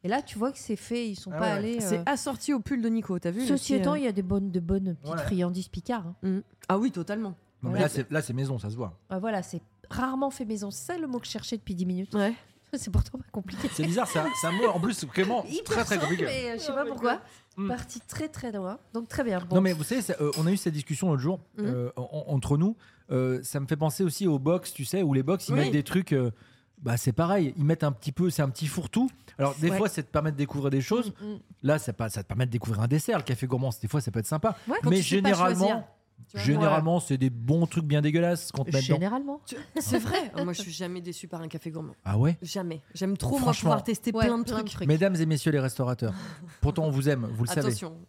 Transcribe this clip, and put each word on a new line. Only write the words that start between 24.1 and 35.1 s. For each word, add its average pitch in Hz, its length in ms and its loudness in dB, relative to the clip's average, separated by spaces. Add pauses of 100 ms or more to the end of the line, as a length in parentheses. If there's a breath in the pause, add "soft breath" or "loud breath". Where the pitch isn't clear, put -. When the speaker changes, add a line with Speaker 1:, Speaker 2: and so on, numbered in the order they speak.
Speaker 2:
aux 151 100 4
box, 160 340 2
tu 139 120 -6
sais, 190 180 0
où 151 100 4
les 131 120 4
box, 180 240 0
ils 143 60 4
Speaker 3:
Oui. 143 60 6
Speaker 2:
mettent - 120 4
des 147 100 4
trucs, 185 300 0
euh, 127 180 2 (500 soft breath)
bah, 120 160 -2
c'est 120 160 0
pareil, 170 440 2
ils 156 80 2
mettent 156 200 4
un 147 80 4
petit 131 200 -6
peu, 175 180 2
c'est - 120 0
un 139 80 2
petit 151 180 -4
fourre-tout. 175 420 0 (260 loud breath)
Alors, 139 200 2
des 160 140 4
Speaker 3:
Ouais. 190 60 2
Speaker 2:
fois, 202 120 2
ça 160 160 -4
te - 40 -20
permet 156 220 0
de 143 60 -4
découvrir 139 340 0
des 135 100 2
choses. 220 400 0
Speaker 1:
Mm, 202 120 -12
mm. 202 60 -10 (260)
Speaker 2:
Là, 147 160 4
ça - 120 -6
pa-, 110 160 -4
ça 101 140 -6
te - 60 -12
permet 117 180 0
de 120 60 -4
découvrir 113 300 0
un 117 60 2
dessert. 156 300 2
Le 120 60 -4
café 127 240 -2
gourmand, 127 220 0 (120)
des 107 60 -2
fois, 151 120 0
ça 113 120 -4
peut 117 80 0
être 110 60 -2
sympa. 165 300 0 (120)
Speaker 1:
Ouais, 277 140 2
Speaker 3:
quand - 80 4
Speaker 2:
Mais 185 80 6
Speaker 3:
tu 190 40 2
sais 160 180 2